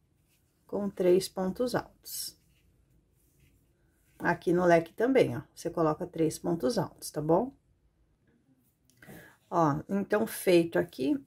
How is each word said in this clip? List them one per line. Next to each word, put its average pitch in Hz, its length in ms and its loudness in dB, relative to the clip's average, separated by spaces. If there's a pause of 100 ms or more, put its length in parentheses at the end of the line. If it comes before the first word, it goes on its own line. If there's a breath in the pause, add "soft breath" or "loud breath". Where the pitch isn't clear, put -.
(680)
com 202 220 -4
três 180 400 2
pontos 190 440 -4
altos. - 640 -10 (1800)
Aqui 175 320 -2
no 180 140 2
leque 170 280 4
também, 214 440 2
ó, - 40 -6 (140)
você - 140 -10
coloca 165 360 0
três 160 320 -2
pontos 175 400 -2
altos, - 320 -6
tá 151 120 -6
bom? 180 340 0 (1900 loud breath)
Ó, 156 400 2
então, 202 380 -2
feito 175 500 2
aqui, 269 500 -2